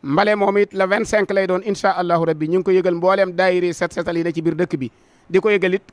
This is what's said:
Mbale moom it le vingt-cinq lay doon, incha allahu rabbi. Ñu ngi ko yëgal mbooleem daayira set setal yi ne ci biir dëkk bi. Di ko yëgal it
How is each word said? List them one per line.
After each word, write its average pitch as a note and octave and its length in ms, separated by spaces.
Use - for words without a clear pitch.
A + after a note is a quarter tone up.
Mbale G3 320
moom G3+ 220
it G3+ 160
le F#3+ 140
vingt-cinq G#3 440
lay G3 160
doon, F#3 180
incha G3+ 260
allahu E3+ 340
rabbi. D#3 220
Ñu F3+ 120
ngi F3+ 40
ko F#3+ 80
yëgal F#3 240
mbooleem F#3 360
daayira F3+ 420
set E3+ 200
setal E3+ 240
yi E3 60
ne E3+ 80
ci E3 100
biir D#3+ 140
dëkk E3+ 220
bi. B2+ 140
Di F3+ 100
ko G#3+ 100
yëgal F#3 260
it - 180